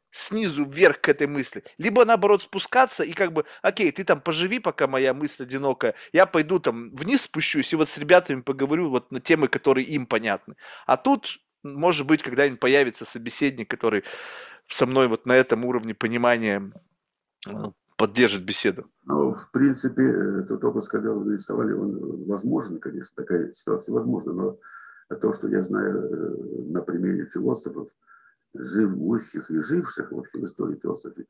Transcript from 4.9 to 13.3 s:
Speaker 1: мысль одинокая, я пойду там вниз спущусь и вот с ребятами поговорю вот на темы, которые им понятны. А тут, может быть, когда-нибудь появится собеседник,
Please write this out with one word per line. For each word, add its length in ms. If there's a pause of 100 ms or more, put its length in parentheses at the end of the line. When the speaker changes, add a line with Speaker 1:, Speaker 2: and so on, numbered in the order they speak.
Speaker 1:
мысль 300
одинокая, 500 (180)
я 140
пойду 320
там 380
вниз 260
спущусь 500
и 40
вот 120
с 80
ребятами 440
поговорю 500
вот 220
на 80
темы, 260
которые 400
им 200
понятны. 500 (300)
А 100
тут, 420 (240)
может 460
быть, 160
когда-нибудь 340
появится 460
собеседник, 640